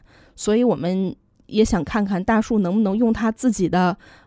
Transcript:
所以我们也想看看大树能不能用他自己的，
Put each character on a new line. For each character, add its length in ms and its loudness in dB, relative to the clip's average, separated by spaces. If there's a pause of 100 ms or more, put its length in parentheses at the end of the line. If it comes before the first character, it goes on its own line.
(360)
所 200 -2
以 80 2
我 120 2
们 400 -4 (320)
也 180 2
想 180 0
看 220 -2
看 180 -2
大 160 2
树 200 0
能 160 0
不 60 2
能 140 0
用 160 2
他 200 -2
自 200 -2
己 160 0
的， 300 2 (300)